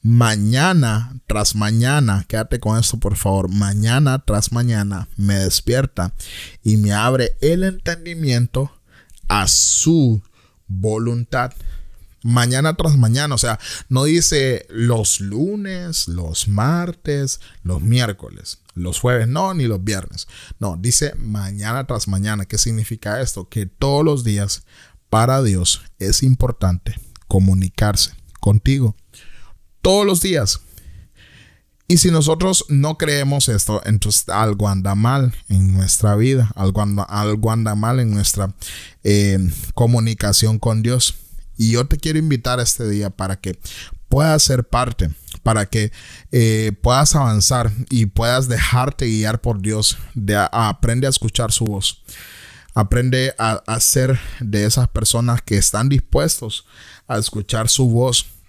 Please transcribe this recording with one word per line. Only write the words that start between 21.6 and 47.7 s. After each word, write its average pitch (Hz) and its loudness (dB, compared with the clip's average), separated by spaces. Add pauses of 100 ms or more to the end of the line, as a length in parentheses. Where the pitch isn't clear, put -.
tras 113 -4
mañana. 101 -2
¿Qué - -8
significa 110 -4
esto? 107 -6
Que 104 -6
todos 139 0
los 147 2
días 101 -2 (460)
para 127 2
Dios 95 0 (160)
es - 0
importante 123 0 (320)
comunicarse 95 2 (260)
contigo. 113 2 (880)
Todos 202 4
los 185 2
días. 156 0 (1300)
Y 175 4
si 170 4
nosotros 165 2
no 147 0
creemos 143 0
esto, 107 0
entonces 107 0
algo 104 0
anda 98 0
mal 123 2 (140)
en 95 2
nuestra 95 2
vida, 120 2
algo 95 0
anda, 101 -2
algo 104 -2
anda 110 -2
mal 113 0
en 113 0
nuestra, 104 0 (480)
eh, 98 2 (240)
comunicación 110 2
con 110 0
Dios. 120 0 (400)
Y 110 2
yo 123 0
te 151 2
quiero 156 -2
invitar 127 -2
este 117 -2
día 104 -2
para 95 -6
que 92 -8 (500)
puedas 151 4
ser 127 0
parte, 120 0 (320)
para 107 2
que, 107 -2 (400)
eh, 110 2 (100)
puedas 135 4
avanzar 117 2 (180)